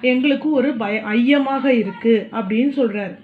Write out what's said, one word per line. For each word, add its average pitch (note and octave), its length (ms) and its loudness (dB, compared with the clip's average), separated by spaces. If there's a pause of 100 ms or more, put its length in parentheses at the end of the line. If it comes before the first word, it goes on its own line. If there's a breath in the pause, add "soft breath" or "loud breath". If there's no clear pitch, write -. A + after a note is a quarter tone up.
எங்களுக்கு B3+ 480 2
ஒரு C#4 260 2
பய-, G#3+ 320 -4
ஐயமாக C4 640 2
இருக்கு A3+ 420 2 (180)
அப்படின்னு A3 420 -2
சொல்றாரு. G#3 500 -4